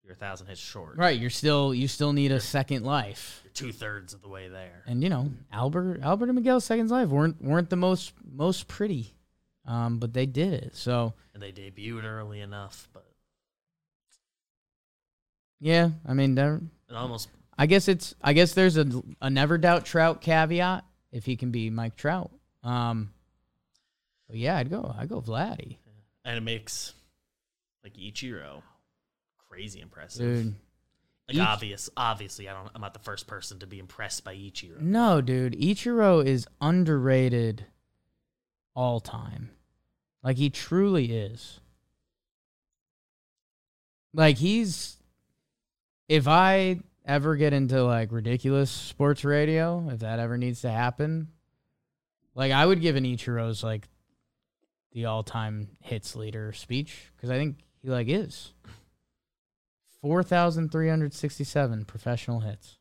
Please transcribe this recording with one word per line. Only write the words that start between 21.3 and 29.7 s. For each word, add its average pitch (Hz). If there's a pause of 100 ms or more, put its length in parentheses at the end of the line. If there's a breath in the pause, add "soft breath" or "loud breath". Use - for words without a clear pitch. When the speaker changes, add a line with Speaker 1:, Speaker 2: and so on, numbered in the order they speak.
Speaker 2:
can 123
be 117
Mike 113
Trout. 175 (340)
Um, 120 (1120)
but 113
yeah, 143
I'd 135
go, 185
I'd 123
go 220
Vladdy. 123
Speaker 1:
Yeah. - (320)
And 120
it -
makes, 113 (880)
like, 104
Ichiro 95 (880)
crazy 95